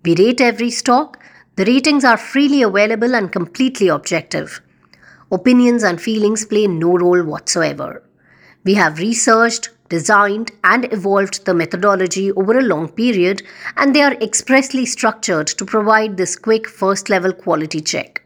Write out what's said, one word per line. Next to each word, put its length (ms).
We 80
rate 260
every 300
stock. 520
The 100
ratings 360
are 140
freely 460
available 520
and 160
completely 580
objective. 760
Opinions 500
and 180
feelings 440
play 240
no 280
role 280
whatsoever. 800
We 120
have 240
researched, 720
designed, 640
and 300
evolved 520
the 100
methodology 760
over 260
a 60
long 260
period, 540
and 160
they 100
are 180
expressly 680
structured 640
to 160
provide 520
this 200
quick 320
first-level 640
quality 480
check. 460